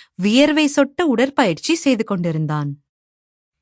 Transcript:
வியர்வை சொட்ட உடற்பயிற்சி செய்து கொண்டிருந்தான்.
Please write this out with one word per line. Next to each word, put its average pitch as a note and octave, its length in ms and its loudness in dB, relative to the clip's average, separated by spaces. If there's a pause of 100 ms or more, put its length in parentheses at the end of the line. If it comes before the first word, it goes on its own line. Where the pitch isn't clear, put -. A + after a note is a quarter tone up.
(140)
வியர்வை C#4+ 600 2
சொட்ட C#4+ 260 0
உடற்பயிற்சி B3 720 0
செய்து A3+ 300 0
கொண்டிருந்தான். D3+ 760 -4 (800)